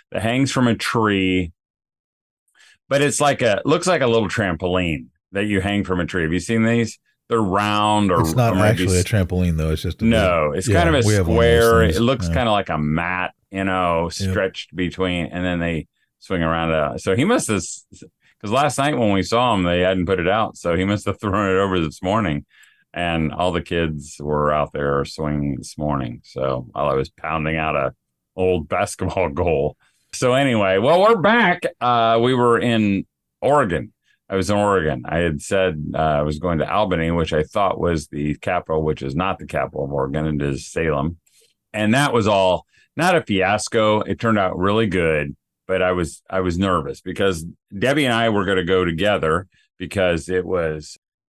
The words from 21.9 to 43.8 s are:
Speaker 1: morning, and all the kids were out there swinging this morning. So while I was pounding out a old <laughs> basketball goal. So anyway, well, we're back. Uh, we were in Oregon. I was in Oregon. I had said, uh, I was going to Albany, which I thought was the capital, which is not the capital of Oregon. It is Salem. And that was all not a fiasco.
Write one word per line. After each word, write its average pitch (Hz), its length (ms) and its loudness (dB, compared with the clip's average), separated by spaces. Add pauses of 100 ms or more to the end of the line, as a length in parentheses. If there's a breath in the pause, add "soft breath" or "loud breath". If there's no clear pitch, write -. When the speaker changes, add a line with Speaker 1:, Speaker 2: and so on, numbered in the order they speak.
Speaker 1:
morning, 92 420 -2 (480 soft breath)
and 82 400 -2
all 87 180 -2
the 85 120 -2
kids 78 580 -4
were 73 320 0
out 73 180 0
there 71 320 -2
swinging 73 540 -4
this - 220 -14
morning. 67 440 -4
So 65 500 -6
while 71 160 -2
I 67 40 0
was 67 160 -4
pounding 78 480 -4
out 78 180 -2
a 67 200 -4 (400)
old 90 340 0
<laughs> 92 80 -4
basketball 92 520 -2
goal. 76 480 -2 (360)
So 127 220 0
anyway, 110 420 2
well, 151 240 4
we're 226 160 6
back. 190 480 2 (160)
Uh, 117 400 4
we 127 140 4
were 120 240 4
in 107 480 2 (340)
Oregon. 110 520 2 (340)
I 98 80 -4
was 92 140 0
in 104 80 2
Oregon. 82 500 0
I 80 120 -2
had 80 200 0
said, 90 540 -2
uh, 69 60 -6
I 76 240 2
was 76 160 -2
going 82 180 -2
to 73 100 -2
Albany, 90 440 0
which 82 200 0
I 87 120 2
thought 98 360 -2
was 80 280 -2
the 73 300 -4
capital, 85 440 -2
which 78 220 -2
is 67 120 -6
not 90 220 -2
the 73 80 -16
capital 71 400 -4
of 69 80 -8
Oregon. 71 320 -2
It 76 160 -2
is 69 260 -4
Salem. 80 500 -2 (560 soft breath)
And 107 200 2
that 139 180 2
was 113 160 2
all 92 380 2 (320 soft breath)
not 175 180 2
a 160 60 2
fiasco. 107 800 2